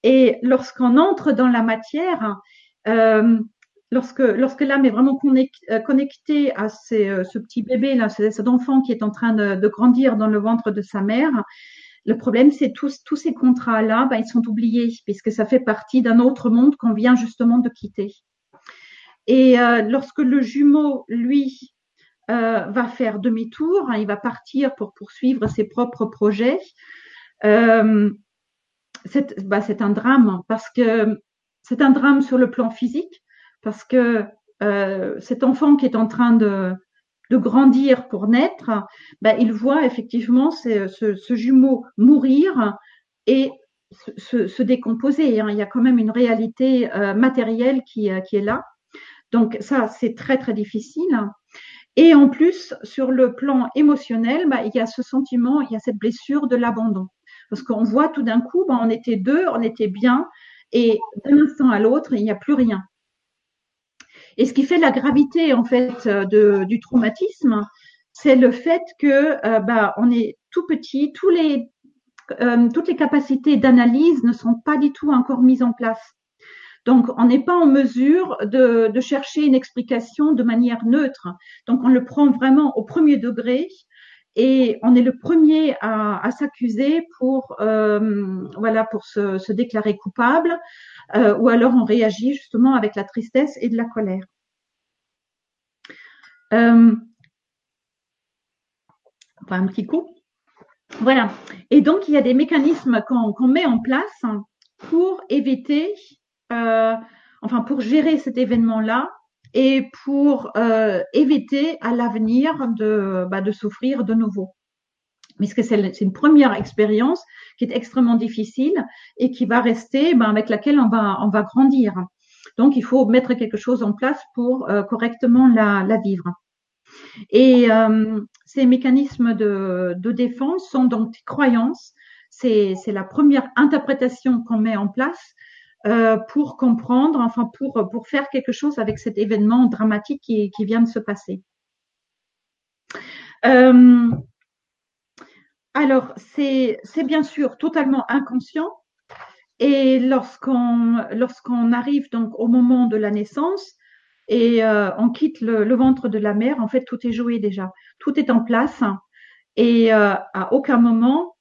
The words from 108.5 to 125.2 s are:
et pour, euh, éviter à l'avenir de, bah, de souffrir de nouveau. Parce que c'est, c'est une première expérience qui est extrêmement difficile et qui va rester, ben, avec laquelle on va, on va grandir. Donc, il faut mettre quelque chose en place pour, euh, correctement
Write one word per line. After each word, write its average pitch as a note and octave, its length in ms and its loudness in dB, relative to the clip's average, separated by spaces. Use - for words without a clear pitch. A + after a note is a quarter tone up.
et C4+ 360 0
pour, C#4 540 -2
euh, A3 460 0
éviter C#4+ 680 0
à A#3 100 -4
l'avenir A#3+ 800 -2
de, G3+ 600 -4
bah, G3 120 -6
de G3+ 100 -4
souffrir A#3+ 520 -6
de G#3+ 100 -4
nouveau. G3+ 360 -2
Parce G3 160 -6
que A#3+ 100 -2
c'est, G3+ 300 -2
c'est G#3 120 -6
une F#3+ 80 -2
première C#4+ 400 4
expérience G#3+ 680 -2
qui A#3+ 80 -4
est A#3 100 -10
extrêmement A#3+ 400 0
difficile A#3 720 -4
et B3+ 140 -2
qui B3 140 -4
va A#3 160 0
rester, C4+ 540 -2
ben, A3+ 100 4
avec G#3+ 240 -2
laquelle D4 300 0
on A3+ 100 2
va, G#3 320 -2
on G#3+ 80 -2
va G#3 140 0
grandir. C4 500 2
Donc, C4+ 180 4
il B3 80 -2
faut B3+ 220 2
mettre B3 300 0
quelque A3 220 -6
chose A#3 260 -4
en G#3 100 -2
place C4+ 280 -4
pour, B3 360 -4
euh, G3+ 140 -2
correctement A#3+ 640 2